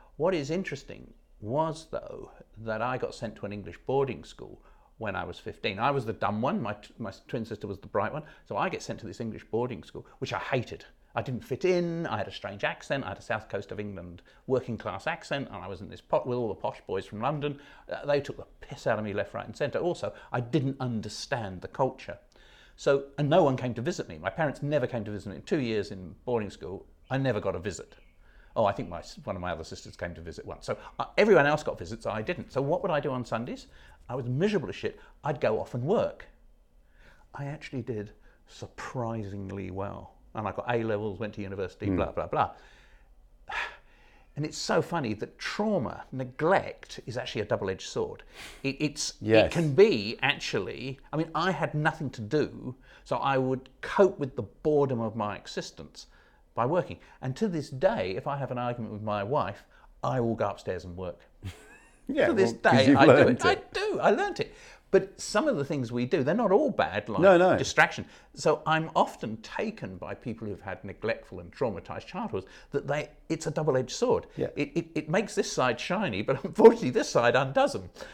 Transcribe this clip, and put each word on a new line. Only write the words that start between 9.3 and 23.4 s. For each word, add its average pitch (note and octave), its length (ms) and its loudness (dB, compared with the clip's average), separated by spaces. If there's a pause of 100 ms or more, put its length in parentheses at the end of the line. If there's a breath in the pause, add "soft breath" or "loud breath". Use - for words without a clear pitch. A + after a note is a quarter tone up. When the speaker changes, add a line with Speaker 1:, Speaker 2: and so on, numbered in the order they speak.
Speaker 1:
boarding A#2 320 -2
school, - 240 -14 (100)
which - 160 -4
I F#2 60 -2
hated. - 460 -2 (280)
I A#2 80 -2
didn't A#2+ 220 -6
fit - 220 -2
in, E3+ 420 2
I A2 100 -2
had G2+ 100 -4
a G2 40 -12
strange G2+ 320 -8
accent, D3 400 -4
I - 60 -6
had G2 100 -8
a - 20 -18
South A2 260 -4
Coast G#2 240 -6
of G2 80 -6
England F2+ 440 -10 (240 soft breath)
working B2 300 0
class G2 280 -8
accent, D3+ 460 -4
and G#2 60 -10
I F2+ 100 -10
was F#2+ 140 -10
in F#2 80 -12
this F2+ 120 -16
pot - 240 0
with B2 120 0
all B2 100 0
the F#2 80 -4
posh - 320 -6
boys F#2+ 180 -2
from G#2 160 -10
London. C#3+ 380 -2 (320 soft breath)
Uh, - 160 -6
they C#3+ 120 4
took - 180 -6
the - 80 -14 (160)
piss - 260 -8
out A2+ 100 4
of G#2+ 80 -4
me G2+ 80 -4
left, G2+ 220 -2
right G#2 100 -6
and A2 100 -12
centre. - 240 -2
Also, D#3 340 -2 (180 loud breath)
I - 80 0
didn't C3 400 0
understand A2 840 -4
the - 60 -8
culture. - 500 -2 (580 soft breath)
So, C#3 280 2 (160)
and D3 100 2
no E3+ 140 8